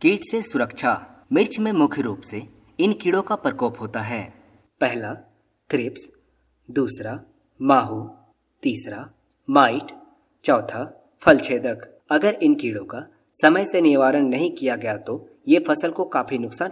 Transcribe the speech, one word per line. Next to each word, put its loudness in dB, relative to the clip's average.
कीट 2
से -4
सुरक्षा। -2
मिर्च 2
में -2
मुख्य 0
रूप -6
से -12
इन 2
कीड़ों 0
का -2
प्रकोप -4
होता -8
है। -6
पहला, -2
थ्रिप्स, -4
दूसरा, -4
माहू, 2
तीसरा, -6
माइट, 2
चौथा, 0
फल 8
छेदक। -4
अगर 2
इन 6
कीड़ों -6
का -12
समय 4
से 0
निवारण 4
नहीं 0
किया -4
गया -6
तो -10
ये 6
फसल 0
को -4
काफी -2
नुकसान -6